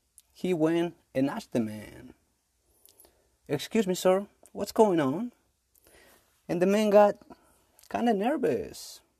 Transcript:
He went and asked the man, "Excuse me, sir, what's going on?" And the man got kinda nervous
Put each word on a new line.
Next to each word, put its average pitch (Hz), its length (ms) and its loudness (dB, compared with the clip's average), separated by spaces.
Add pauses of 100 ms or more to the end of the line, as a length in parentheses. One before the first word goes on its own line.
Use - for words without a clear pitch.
(320)
He 180 220 -2
went 165 400 0 (200)
and 135 160 0
asked 220 220 -12
the 127 80 0
man, 107 540 -10 (1300)
"Excuse 180 380 -2
me, 185 80 0
sir, 190 320 2 (260)
what's 202 200 -8
going 196 280 4
on?" 160 320 -2 (1160)
And 170 140 -2
the 185 40 4
man 208 240 2
got 208 260 6 (760)
kinda 226 240 0
nervous 196 840 -4 (200)